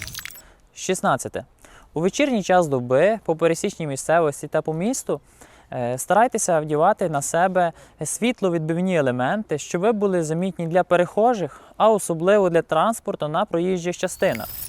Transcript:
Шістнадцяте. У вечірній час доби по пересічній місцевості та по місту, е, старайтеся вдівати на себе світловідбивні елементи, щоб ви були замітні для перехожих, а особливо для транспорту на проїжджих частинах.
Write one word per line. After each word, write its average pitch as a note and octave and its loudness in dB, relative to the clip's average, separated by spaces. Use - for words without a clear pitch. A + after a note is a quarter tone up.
Шістнадцяте. C#3+ -4
У D3+ -4
вечірній A3+ 0
час F3+ 4
доби C#3 2
по E3 0
пересічній E3 -2
місцевості D3+ 0
та D#3 -2
по D#3 -6
місту, E3 -4
е, B2+ -4
старайтеся F#3+ 2
вдівати D#3 0
на C#3+ -2
себе F3 0
світловідбивні F3 -2
елементи, C#3+ 0
щоб - -6
ви G#3+ 4
були G3 0
замітні E3+ -4
для F3 2
перехожих, F3+ 0
а G#3 4
особливо F#3 2
для E3+ 4
транспорту F3 -2
на E3 -2
проїжджих F3 -2
частинах. F3 -2